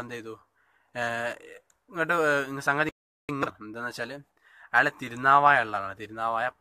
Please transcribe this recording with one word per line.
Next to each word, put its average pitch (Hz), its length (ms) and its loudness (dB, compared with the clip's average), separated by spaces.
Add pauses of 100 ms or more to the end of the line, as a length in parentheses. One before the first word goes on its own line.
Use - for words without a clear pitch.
എന്ത് 120 120 -12
ചെയ്തു, 110 200 -12 (580)
ഏഹ്, 117 400 -4 (560)
ഇങ്ങോട്ട്, 165 240 -2 (140)
ഏഹ്, 143 220 2
ഇങ്ങ് 139 200 -8
സംഗതി 151 220 0 (360)
ഇങ്ങ് 139 220 -4 (140)
എന്താണെന്ന് 117 280 -8
വെച്ചാൽ 123 200 -8 (600)
അയാൾ 127 140 6 (160)
തിരുനാവായ 135 640 6
ഉള്ള 104 100 -6
ആളാണ്, 98 240 -6
തിരുനാവായ 113 460 -4 (140)